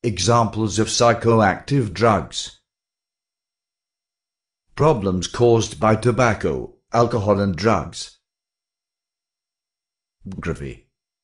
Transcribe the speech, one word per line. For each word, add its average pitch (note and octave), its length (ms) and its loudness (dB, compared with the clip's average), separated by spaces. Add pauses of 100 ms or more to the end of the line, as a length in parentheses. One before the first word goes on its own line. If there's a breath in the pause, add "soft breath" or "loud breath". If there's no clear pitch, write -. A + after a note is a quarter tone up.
Examples A2 720 0
of A2 100 0
psychoactive A2+ 1040 2
drugs. G2 680 -2 (2250)
Problems G2+ 520 0
caused A#2 520 2
by A2 160 4
tobacco, G#2+ 800 -2 (180)
alcohol G#2+ 460 2
and G2 160 -2
drugs. F2+ 640 -2 (2000)
Graphy. C#2+ 540 -10 (400)